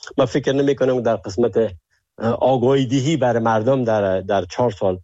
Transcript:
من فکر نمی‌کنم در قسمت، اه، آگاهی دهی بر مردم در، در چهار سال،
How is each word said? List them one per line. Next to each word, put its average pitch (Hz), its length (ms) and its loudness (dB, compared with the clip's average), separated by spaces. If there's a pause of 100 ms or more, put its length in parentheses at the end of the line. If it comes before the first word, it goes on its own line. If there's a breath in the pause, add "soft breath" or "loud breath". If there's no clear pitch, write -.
(180)
من 139 60 4
فکر 139 280 0
نمی‌کنم 131 480 0
در 113 160 0
قسمت، 107 400 -2
اه، - 760 -4
آگاهی 131 540 2
دهی 135 300 0
بر 120 220 0
مردم 113 460 0
در، 101 360 0
در 95 240 -2
چهار 120 260 -2
سال، 92 340 -2